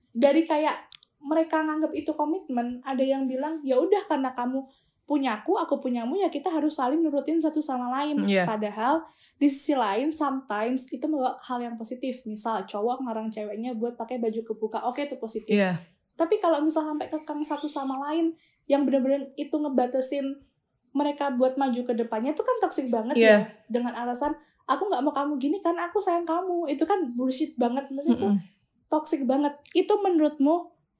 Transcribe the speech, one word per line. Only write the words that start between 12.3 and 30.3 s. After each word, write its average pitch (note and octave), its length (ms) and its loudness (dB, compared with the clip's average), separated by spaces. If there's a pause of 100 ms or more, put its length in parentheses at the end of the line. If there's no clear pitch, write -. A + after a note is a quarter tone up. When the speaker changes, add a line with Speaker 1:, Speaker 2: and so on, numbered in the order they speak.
Speaker 1:
cowok A#3+ 400 -2
ngarang A3 240 -6
ceweknya A3 440 -6
buat A#3 220 -4
pakai A#3+ 240 -8
baju A3+ 240 -2
kebuka, A3 400 -6
oke, B3 160 -4
itu C#4+ 160 -4
positif. A3 380 -6
Speaker 2:
Iya. F#3+ 240 2 (360)
Speaker 1:
Tapi E4 240 0
kalau E4 240 2
misal D#4 240 0
sampai D4+ 240 -6
kekang D4+ 320 -6
satu D4+ 260 -4
sama C4+ 360 -4
lain, E4 340 -2 (280)
yang C#4+ 200 2
bener-bener C4+ 500 2
itu D4 180 -8
ngebatesin C#4 840 0 (540)
mereka C#4+ 380 0
buat B3+ 260 2
maju C4 220 0
ke B3 160 -2
depannya, A3+ 380 -2
itu G#4+ 100 -2
kan B4 160 2
toxic D#4+ 280 0
banget A#3+ 300 0
Speaker 2:
Iya. A3+ 120 8
Speaker 1:
ya. G#3 100 10 (320)
Dengan A#3+ 240 -2
alasan, B3 400 -2 (300)
"Aku D4+ 220 0
nggak E4+ 160 0
mau D4 80 2
kamu C#4+ 260 0
gini D4 220 0
kan, E4+ 200 0
aku E4+ 200 -2
sayang F4 260 0
kamu." E4+ 440 -2
Itu C#4+ 160 0
kan E4+ 260 2
bullshit B3+ 440 -2
banget. B3 340 0
Maksudnya C4+ 300 2
itu - 100 2
Speaker 2:
Mm-mm. G3+ 100 4 (480)
Speaker 1:
toxic D#4 380 0
banget. C#4+ 320 2 (160)
Itu F#4+ 260 6
menurutmu D#4 720 2 (320)